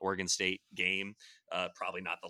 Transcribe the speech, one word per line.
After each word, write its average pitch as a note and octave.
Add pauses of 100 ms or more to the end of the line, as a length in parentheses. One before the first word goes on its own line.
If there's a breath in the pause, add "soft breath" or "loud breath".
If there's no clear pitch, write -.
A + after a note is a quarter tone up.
Oregon F#2+
State F#2+ (140)
game, F#2+ (380 soft breath)
uh, F2
probably F#2
not E2
the F2